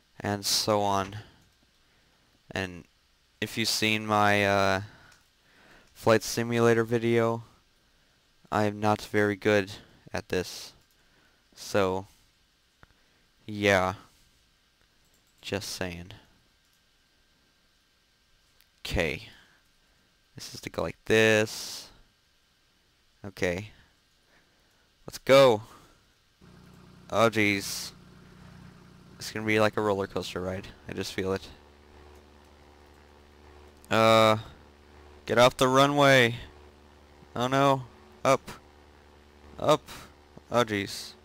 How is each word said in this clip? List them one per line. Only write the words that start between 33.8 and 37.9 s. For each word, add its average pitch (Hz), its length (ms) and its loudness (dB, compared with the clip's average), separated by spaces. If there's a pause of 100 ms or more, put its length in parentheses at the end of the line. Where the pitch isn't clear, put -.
Uh, 110 460 6 (880)
get 110 140 0
off 123 180 4
the 131 120 2
runway. 135 640 4 (1000)
Oh 120 120 -2
no. 135 380 2 (420)